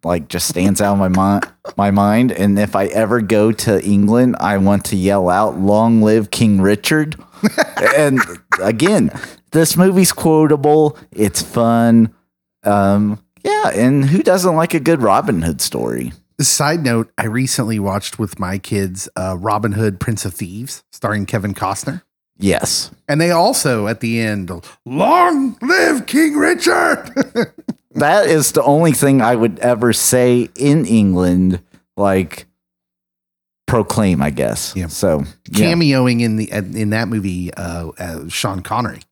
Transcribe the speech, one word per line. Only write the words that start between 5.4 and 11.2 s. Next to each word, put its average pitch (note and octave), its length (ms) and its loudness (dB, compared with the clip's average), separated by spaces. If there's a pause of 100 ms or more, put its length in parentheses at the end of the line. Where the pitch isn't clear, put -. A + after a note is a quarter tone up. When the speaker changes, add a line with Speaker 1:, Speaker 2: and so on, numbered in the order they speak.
Speaker 1:
"Long A2 420 4
live G#2+ 300 2
King G#2 300 2
Richard!" D3+ 540 0 (280)
<laughs> - 140 0 (400)
And C#3+ 220 2 (420)
again, A2+ 500 0 (400)
this D#3+ 260 2
movie's F#3 360 4
quotable. D3+ 840 2 (140)
It's G#2 300 -2